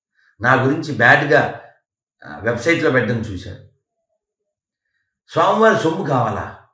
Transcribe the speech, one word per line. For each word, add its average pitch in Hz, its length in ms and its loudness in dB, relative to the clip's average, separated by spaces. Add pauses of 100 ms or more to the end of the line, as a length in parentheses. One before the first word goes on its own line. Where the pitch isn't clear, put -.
(420)
నా 120 120 2
గురించి 135 440 -2
బ్యాడ్‌గా, 143 640 2 (640)
ఆ, - 140 -16
వెబ్సైట్లో 131 520 -2
పెట్టడం 120 260 0
చూశారు. 95 500 -10 (1600)
స్వామివారి 214 540 2
సొమ్ము 165 220 -2
కావాలా 113 520 -4 (160)